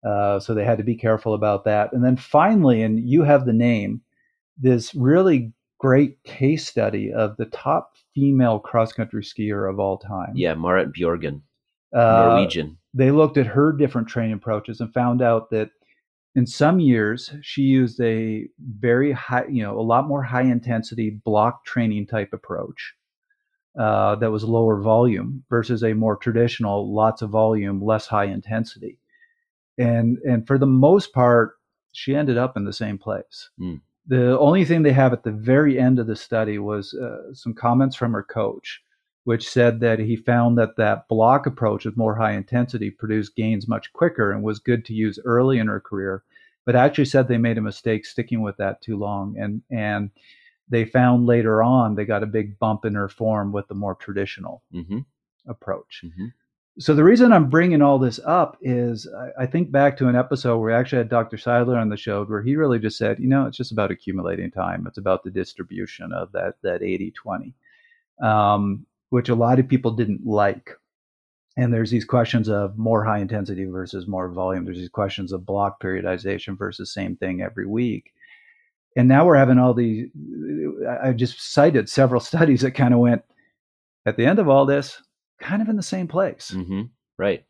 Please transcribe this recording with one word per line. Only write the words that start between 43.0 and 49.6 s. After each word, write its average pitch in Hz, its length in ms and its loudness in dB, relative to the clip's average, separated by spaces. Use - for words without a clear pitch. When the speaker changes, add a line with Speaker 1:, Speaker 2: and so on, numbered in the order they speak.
Speaker 1:
gains 110 320 -2
much 110 280 -6
quicker 165 360 0
and 104 120 -6
was 107 160 -6
good 120 260 -2
to - 80 -12
use 110 320 -2
early 123 340 2
in 110 80 -2
her 104 140 -4
career, 95 420 -8
but 120 100 2
actually 143 300 4
said 131 200 2
they 120 120 0
made 117 180 0
a 113 60 -4
mistake 107 420 -4
sticking 117 380 -6
with 101 160 -6
that 98 240 -6
too 110 160 -8
long. 101 400 -8
And, 104 320 -8